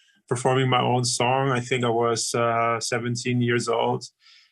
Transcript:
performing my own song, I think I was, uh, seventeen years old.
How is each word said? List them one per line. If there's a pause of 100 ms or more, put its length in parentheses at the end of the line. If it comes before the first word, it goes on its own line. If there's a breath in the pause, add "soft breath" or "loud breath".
(280 loud breath)
performing
my
own
song,
I
think
I
was,
uh,
seventeen
years
old. (460 soft breath)